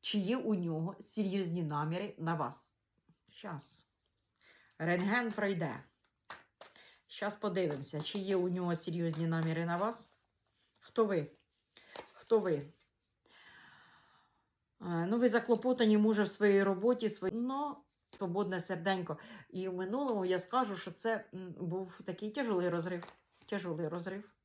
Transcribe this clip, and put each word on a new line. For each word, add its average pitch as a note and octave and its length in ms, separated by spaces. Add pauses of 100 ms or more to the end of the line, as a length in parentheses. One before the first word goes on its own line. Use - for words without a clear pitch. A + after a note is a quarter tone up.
Чи - 180
є G3+ 180
у A3 180
нього E3+ 460
серйозні F#3 600
наміри D#3 560
на E3 160
вас? C3+ 420 (540)
Щас. - 600 (880)
Рентген G3 520
пройде. F#3+ 540 (1200)
Щас - 300
подивимося, D#3 680
чи - 160
є F#3+ 180
у F3+ 120
нього F3 280
серйозні E3 500
наміри E3 400
на E3+ 100
вас. G#3+ 420 (600)
Хто - 240
ви? F#3 260 (840)
Хто - 260
ви? F#3 160
Е, C#3+ 120 (2250)
ну, F3 380
ви B3 100
заклопотані, A3+ 720
може, G#3 240
в F#3+ 60
своїй G3 340
роботі, G#3+ 460
свої... F#3+ 260
Но C4+ 500 (300)
свободне F#3 460
серденько. F3 580 (320)
І F#3 180
в F#3 60
минулому G#3 500
я F3+ 140
скажу, G#3 380
що E3+ 140
це, A3 340 (100)
м, F#3 180
був F#3 520
такий G#3 260
тяжелий G#3+ 380
розрив. E3+ 440 (340)
Тяжелий E3+ 420
розрив. F#3 420 (140)